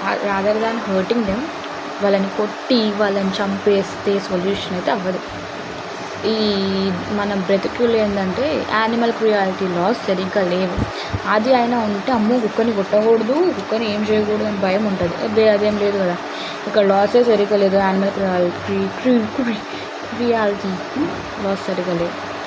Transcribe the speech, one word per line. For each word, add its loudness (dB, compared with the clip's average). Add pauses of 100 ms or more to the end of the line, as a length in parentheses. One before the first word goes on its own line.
Uh, -2
rather 0
than -2 (140)
hurting 0
them, -2 (640)
వాళ్ళని 2 (100)
కొట్టి, 0
వాళ్ళని 0
చంపేస్తే 0
సొల్యూషన్ -2
అయితే -2
అవ్వదు. -2 (1080)
ఈ 2 (540)
మన 0
బ్రతుకులు 2
ఏంటంటే 0
యానిమల్ 2
క్రుయాలిటీ 0
లాస్ 0
సరిగ్గా 0
లేవు. 0 (420)
అది 4
అయినా 2
ఉంటే, -2
"అమ్మో, 4
కుక్కని 0
కొట్టకూడదు, 2
కుక్కని 0
ఏం 0
చేయకూడదు" 2
అని -2
భయం 2
ఉంటుంది. -2
అదే, 4
అదేం 2
లేదు 2
కదా. 0 (500)
ఇక్కడ 4
లాసే 4
సరిగ్గా 4
లేదు, 4
యానిమల్ 2
క్రుయాలిటీ, 0
క్రు-, 2
క్రు-, -6
క్రుయాలిటీ, 0
హ్మ్, -4
లాస్ -2
సరిగ్గా -2
లేదు. -4